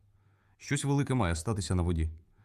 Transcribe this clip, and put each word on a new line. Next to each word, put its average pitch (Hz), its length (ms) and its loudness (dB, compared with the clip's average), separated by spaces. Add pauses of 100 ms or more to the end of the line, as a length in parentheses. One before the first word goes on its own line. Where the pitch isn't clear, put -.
(580)
Щось - 280 -4
велике 139 280 0
має 95 220 2
статися 95 400 -2
на 90 80 2
воді. 80 260 0 (360)